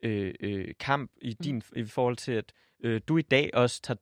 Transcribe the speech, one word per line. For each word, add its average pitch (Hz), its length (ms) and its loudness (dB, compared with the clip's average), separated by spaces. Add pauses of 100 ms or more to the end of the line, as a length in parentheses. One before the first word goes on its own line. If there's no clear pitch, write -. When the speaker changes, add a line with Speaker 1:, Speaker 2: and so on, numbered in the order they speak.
Speaker 1:
øh, 101 360 0
øh, 98 400 -4
kamp, 135 320 -2 (100)
i - 80 -6
Speaker 2:
Mhm. 113 140 -8
Speaker 1:
din, 135 180 -4 (140)
i 117 100 -4
forhold 123 320 0
til, - 140 -6
at, 110 200 -4 (320)
øh, 113 240 0
du 160 100 2
i 160 40 4
dag 143 320 4
også 123 280 2
tager 123 200 -4